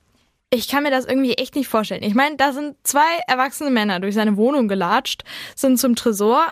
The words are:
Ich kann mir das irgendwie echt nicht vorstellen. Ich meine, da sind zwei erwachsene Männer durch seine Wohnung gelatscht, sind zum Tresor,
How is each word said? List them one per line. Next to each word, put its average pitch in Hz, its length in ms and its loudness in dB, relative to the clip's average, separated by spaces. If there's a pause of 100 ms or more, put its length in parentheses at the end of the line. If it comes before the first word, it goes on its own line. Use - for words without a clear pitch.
(500)
Ich 233 160 0
kann 285 160 -2
mir 294 80 0
das 262 140 0
irgendwie 262 300 0
echt - 200 -6
nicht 277 140 -2
vorstellen. 208 340 -2
Ich 208 140 -2
meine, 285 200 2
da 277 160 0
sind 285 300 -8
zwei 311 460 2
erwachsene 269 420 -2
Männer 208 300 0
durch 202 160 -4
seine 214 200 2
Wohnung 240 300 2
gelatscht, 196 560 -2 (320)
sind 262 240 2
zum 240 160 2
Tresor, 226 580 2